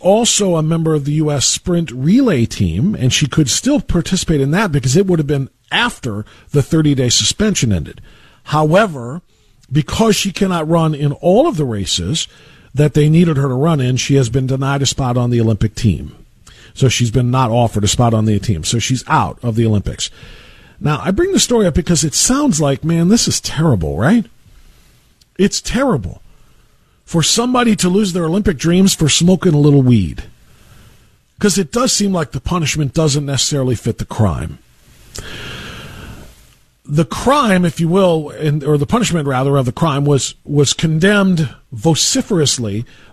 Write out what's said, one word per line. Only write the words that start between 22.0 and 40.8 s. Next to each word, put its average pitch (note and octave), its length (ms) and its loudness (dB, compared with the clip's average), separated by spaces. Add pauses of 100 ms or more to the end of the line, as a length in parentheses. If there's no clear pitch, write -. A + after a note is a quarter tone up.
it D3+ 100 -4
sounds B3+ 460 0
like, C#3 240 0
man, E3 240 0
this A3 220 2
is - 100 -2
terrible, F#2+ 580 0
right? F3+ 280 2 (1120)
It's F#3+ 240 -2
terrible G3+ 600 -4 (840)
for E3 160 -2
somebody A#3+ 540 2
to F3+ 140 -2
lose F#3+ 240 0
their F3 120 -2
Olympic F#3 320 0
dreams F3+ 380 2
for D3 140 0
smoking F3 440 2
a D3 60 4
little C#3+ 220 6
weed. G#2+ 420 2 (1120)
'Cause G3+ 200 2
it F#3 140 -2
does B3 200 0
seem G3+ 220 0
like D#3+ 180 -2
the C#3 80 -8
punishment D3+ 540 -2
doesn't D3+ 320 0
necessarily C3 500 -2
fit - 220 -4
the - 80 -8
crime. D#2 520 -2 (2250)
The D3 200 0
crime, A3+ 600 0
if D#3+ 140 -2
you E3 80 0
will, E3 420 2
and, D3 340 -2
or D3 140 2
the C#3+ 80 0
punishment, E3+ 420 0
rather, C#3 300 0
of C3+ 80 0
the B2 80 -2
crime C#3+ 320 0
was, C#3+ 380 0
was D3 300 0
condemned E3+ 760 2 (240)